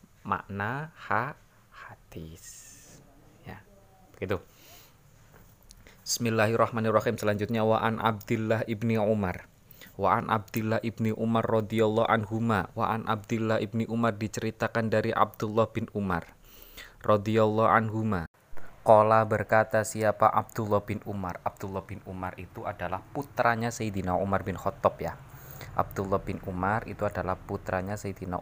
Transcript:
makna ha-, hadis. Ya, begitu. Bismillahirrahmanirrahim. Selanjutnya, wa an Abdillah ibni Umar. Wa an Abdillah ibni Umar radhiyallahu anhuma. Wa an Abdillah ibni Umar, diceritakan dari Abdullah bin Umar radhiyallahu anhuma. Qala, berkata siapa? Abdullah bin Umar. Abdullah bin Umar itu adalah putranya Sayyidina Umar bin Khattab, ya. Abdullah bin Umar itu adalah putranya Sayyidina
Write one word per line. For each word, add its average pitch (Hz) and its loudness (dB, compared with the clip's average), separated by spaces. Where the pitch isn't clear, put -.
makna 107 -4
ha-, 120 -2
hadis. - -18
Ya, - -16
begitu. 95 -6
Bismillahirrahmanirrahim. 113 2
Selanjutnya, 107 0
wa 110 4
an 113 0
Abdillah 110 0
ibni 113 0
Umar. 101 0
Wa 98 4
an - -4
Abdillah 110 -2
ibni 110 -2
Umar 113 0
radhiyallahu 110 2
anhuma. 113 0
Wa 107 0
an 110 -4
Abdillah 110 -2
ibni 110 -2
Umar, 113 -2
diceritakan 110 -2
dari 110 2
Abdullah 107 2
bin 107 -4
Umar 92 -2
radhiyallahu 107 4
anhuma. 107 2
Qala, 110 8
berkata 107 2
siapa? 110 2
Abdullah 104 0
bin 104 -6
Umar. 95 -8
Abdullah 95 -8
bin 98 -12
Umar 92 -10
itu 95 -14
adalah 95 -6
putranya 117 0
Sayyidina 95 -2
Umar 95 0
bin 92 -6
Khattab, - 0
ya. 82 -6
Abdullah 98 -2
bin 92 -6
Umar 98 -2
itu 101 -6
adalah 92 -2
putranya 98 -6
Sayyidina 92 -8